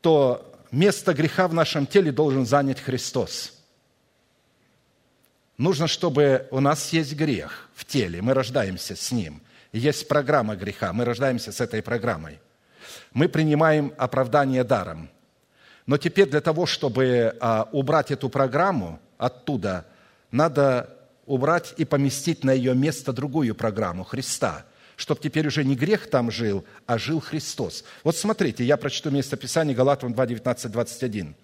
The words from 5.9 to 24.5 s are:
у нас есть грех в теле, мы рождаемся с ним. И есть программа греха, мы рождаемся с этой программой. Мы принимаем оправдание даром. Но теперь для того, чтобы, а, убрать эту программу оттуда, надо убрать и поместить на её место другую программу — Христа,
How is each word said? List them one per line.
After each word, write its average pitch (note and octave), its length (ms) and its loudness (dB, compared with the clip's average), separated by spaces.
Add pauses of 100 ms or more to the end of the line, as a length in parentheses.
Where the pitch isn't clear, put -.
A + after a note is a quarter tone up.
у C3 100 0
нас D3 340 2
есть D#3 180 0
грех C#3 640 -4
в - 100 -18
теле, F2+ 380 -2
мы B2 100 2
рождаемся A#2 640 -2
с - 160 -6
ним. D#2+ 300 -4 (300)
И A2 60 -4
есть C#3+ 300 -2
программа C3+ 480 2
греха, G2 380 -6
мы A#2+ 100 0
рождаемся A#2+ 480 -2
с - 80 -8
этой A2 220 -4
программой. E2 580 -4 (720)
Мы D3+ 160 2
принимаем D3+ 680 4
оправдание C3 680 2
даром. F2 460 -2 (760)
Но C#3+ 120 2
теперь F3 320 2
для D3 100 2
того, D#3+ 260 0
чтобы, B2 760 2
а, A2+ 320 0
убрать D3 380 2
эту C3+ 180 -4
программу C3+ 720 0 (180)
оттуда, G#2+ 680 -4 (440)
надо C3+ 680 2 (300)
убрать C#3+ 500 0
и D#3+ 80 0
поместить C#3 580 0
на C3+ 100 2
её B2+ 220 2
место C#3 380 0
другую B2+ 420 -2
программу — F#2+ 480 -4
Христа, - 640 -6 (320)